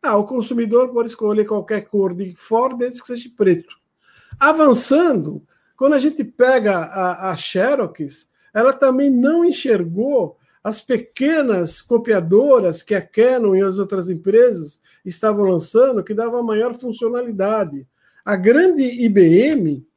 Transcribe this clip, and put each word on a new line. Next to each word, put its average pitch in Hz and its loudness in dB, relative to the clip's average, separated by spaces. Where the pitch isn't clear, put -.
"Ah, 233 0
o 208 0
consumidor 240 -2
pode 233 -4
escolher 214 -2
qualquer 208 -6
cor 196 -2
de 185 -10
Ford, 247 -4
desde 247 -6
que - -20
seja 240 -12
preto." 180 0
Avançando, 269 2
quando 277 2
a 277 2
gente 302 -4
pega 233 0
a, 180 -6
a 165 -6
Xerox, 180 -4
ela 240 2
também 269 2
não 285 2
enxergou 214 -2
as 214 -6
pequenas 240 -2
copiadoras 214 2
que - -4
a 190 0
Canon 233 0
e 190 2
as 190 -2
outras 190 -6
empresas 185 0
estavam 208 -2
lançando, 220 2
que 214 -8
dava 233 -4
maior 233 -2
funcionalidade. 214 -4
A 202 -2
grande 277 4
I 240 0
B 180 6
M 156 -4